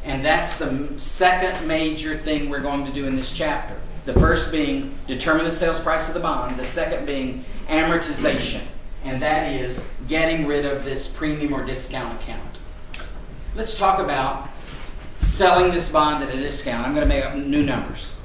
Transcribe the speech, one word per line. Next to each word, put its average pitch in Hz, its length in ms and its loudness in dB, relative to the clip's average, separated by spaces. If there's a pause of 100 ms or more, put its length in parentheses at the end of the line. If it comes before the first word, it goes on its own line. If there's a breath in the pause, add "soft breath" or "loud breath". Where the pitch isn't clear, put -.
And 135 200 -2
that's 160 340 2
the 147 100 -2
m-, 135 320 -2
second 180 680 2
major 156 500 0
thing 147 320 0
we're 143 100 -2
going 143 260 -2
to 135 60 -4
do 139 160 -2
in 131 80 0
this 123 160 -2
chapter. 151 440 -2 (300)
The 156 80 -2
first 160 380 6
being 139 460 0 (100)
determine 160 380 2
the 165 60 2
sales 165 280 2
price 160 280 0
of - 60 -2
the 180 60 -2
bond. 135 400 -2
The 127 60 -4
second - 400 -2
being 135 400 -4 (220 loud breath)
amortization. - 960 2 (420)
And 131 180 -2
that 151 320 2
is 123 340 -4 (200)
getting 160 380 2
rid 143 200 2
of 139 180 -2
this 135 240 -4
premium 151 460 -2
or 135 100 -2
discount 123 580 -4
account. - 360 -6 (1000)
Let's 220 220 -4
talk 190 220 4
about 139 500 0 (680 loud breath)
selling 180 520 6
this 170 180 0
bond 202 340 4
at 127 120 -4
a - 20 -2
discount. 127 480 -2
I'm 135 80 0
gonna 147 120 2
make 139 180 4
up 131 120 -4
new 143 280 2
numbers. - 600 -4